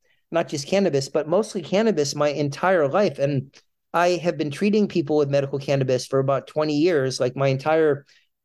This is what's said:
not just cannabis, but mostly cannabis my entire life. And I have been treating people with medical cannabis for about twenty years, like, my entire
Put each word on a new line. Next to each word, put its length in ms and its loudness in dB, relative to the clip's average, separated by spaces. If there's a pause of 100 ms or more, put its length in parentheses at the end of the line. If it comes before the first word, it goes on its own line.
(320)
not 180 -2
just 180 -6
cannabis, 420 2
but 200 -2
mostly 320 0
cannabis 540 0
my 140 0
entire 580 0
life. 320 0
And 360 -2 (380)
I 160 2
have 280 -2
been 140 -4
treating 360 2
people 300 -2
with 120 2
medical 300 0
cannabis 480 0
for 100 -2
about 300 0
twenty 280 -2
years, 440 0
like, 160 -2
my 140 2
entire 580 0 (380)